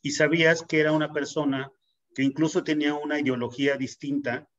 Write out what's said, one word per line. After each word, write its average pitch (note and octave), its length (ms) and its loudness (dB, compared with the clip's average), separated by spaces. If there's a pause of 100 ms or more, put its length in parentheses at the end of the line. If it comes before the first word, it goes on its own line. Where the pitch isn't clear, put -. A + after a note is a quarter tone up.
y C#3+ 100 -4
sabías D#3+ 500 4
que D#3 180 0
era D3+ 120 4
una D3+ 200 0
persona C#3 580 -2 (440)
que C3 80 -2
incluso D#3 420 0
tenía D3+ 300 0
una D3 240 -4
ideología C3 580 0
distinta C#3 720 -6 (120)